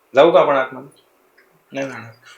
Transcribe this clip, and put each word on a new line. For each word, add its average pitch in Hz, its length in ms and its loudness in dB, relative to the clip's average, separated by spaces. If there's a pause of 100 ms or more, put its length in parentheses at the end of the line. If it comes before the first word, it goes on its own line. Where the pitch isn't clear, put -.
(160)
जाऊ 156 160 6
का 175 80 4
आपण 147 160 0
आतमध्ये? 131 480 -8 (680)
नाही 139 160 -8
जाणार. 117 240 -18 (260)